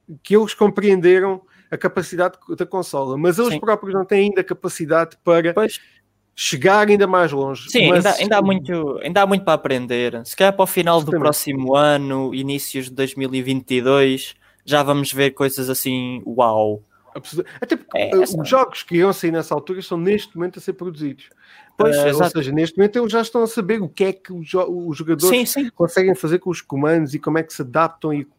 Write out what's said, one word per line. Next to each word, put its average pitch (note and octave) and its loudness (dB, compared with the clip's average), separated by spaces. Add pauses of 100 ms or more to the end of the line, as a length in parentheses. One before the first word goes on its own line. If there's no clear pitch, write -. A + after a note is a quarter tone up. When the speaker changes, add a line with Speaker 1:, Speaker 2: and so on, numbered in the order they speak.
(240)
Speaker 1:
que G3 2
eles A3 4
compreenderam F#3+ 2 (260)
a D#3+ -8
capacidade F3+ -4 (180)
da F3+ -4
consola, C#3+ -6
mas E3+ 0
eles A#3 0
Speaker 2:
Sim. D3+ -4
Speaker 1:
próprios G#3 -2
não F#3+ -2
têm G3+ 2
ainda F#3+ -2
capacidade E3 -2
para E3+ 4
Speaker 2:
Pois. A3 -2 (600)
Speaker 1:
chegar F#3+ 2
ainda G3+ 4
mais F3+ 2
longe. C3+ -6
Speaker 2:
Sim, G#3+ 4
Speaker 1:
Mas F3+ 4
Speaker 2:
ainda, F#3+ 2
ainda G#3 2
há G3 4
muito, E3+ -2
ainda F3 0
há - 4
muito G3 2
para E3 2
aprender. B2 -2
Se - -14
calhar G3 4
para F#3+ 2
o F#3 0
final E3+ 2
do D3 -4
Speaker 1:
Justamente. D#3+ 0
Speaker 2:
próximo C3+ 0
ano, C#3 2
inícios C3+ -6
de B2+ -16
dois C3 -4
mil C3 -4
e C3 -2
vinte C3 -4
e B2 0
dois, C3+ 2 (280)
já C#3+ 0
vamos C#3 0
ver C3+ 0
coisas C3+ -2
assim, B2+ -6
uau. A2 0 (320)
Speaker 1:
Absolut-, D3+ -10 (100)
até - -4
porque, - -8
Speaker 2:
É, - -2
Speaker 1:
eh, F#3 4
Speaker 2:
essa E3 -2
Speaker 1:
os D3 -6
jogos C4 0
que F3 -2
iam F#3+ 4
sair E3+ -2
nessa D#3+ -4
altura F#3 -6
são F3 -8
neste G3 -2
momento F3+ -8
a - -20
ser F#3 -8
produzidos. D#3 -10 (460)
Speaker 2:
Pois, D3 2
Speaker 1:
Eh, C#3+ 4
ou D3 4
Speaker 2:
exato. E3 2
Speaker 1:
seja, C#3 -2
neste D#3+ -2
momento G#3 2
eles A3+ -2
já A3+ 0
estão A3+ -2
a A3+ 0
saber A3 -2
o D#3 -6
que - -2
é F#3+ 0
que - -16
os E3+ -12
jo-, F3 -4
os D3+ -6
jogadores D#3+ 0
Speaker 2:
Sim, B3 2
sim. B3+ -4
Speaker 1:
conseguem F#3 2
fazer E3+ -2
com F3+ -4
os D#3+ -6
comandos D3 0
e D3+ -4
como D#3+ -2
é D#3+ -4
que D#3+ -12
se - -10
adaptam D#3 -2
e C#3+ -4
o C3+ -10 (120)